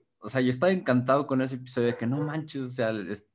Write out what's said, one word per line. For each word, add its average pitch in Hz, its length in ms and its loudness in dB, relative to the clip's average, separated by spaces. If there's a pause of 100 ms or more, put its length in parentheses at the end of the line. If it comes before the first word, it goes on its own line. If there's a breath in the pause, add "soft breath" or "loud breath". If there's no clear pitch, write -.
(180)
o 104 100 -12
sea, 131 140 0
yo 127 80 4
estaba 127 220 2
encantado 135 540 2
con 131 140 0
ese 131 140 -2
episodio, 123 320 -2
de 117 100 2
que 117 100 -4
no 131 120 0
manches, 151 420 -4
o 127 80 -6
sea, 123 220 -2
es-, 101 440 -6